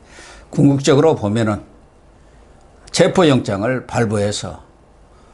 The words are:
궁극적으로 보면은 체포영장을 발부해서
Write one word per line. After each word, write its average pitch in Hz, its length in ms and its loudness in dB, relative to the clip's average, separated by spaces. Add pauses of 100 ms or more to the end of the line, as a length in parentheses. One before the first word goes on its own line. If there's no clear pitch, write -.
(500)
궁극적으로 139 680 2
보면은 107 460 -2 (1300)
체포영장을 127 960 0
발부해서 104 760 -4 (720)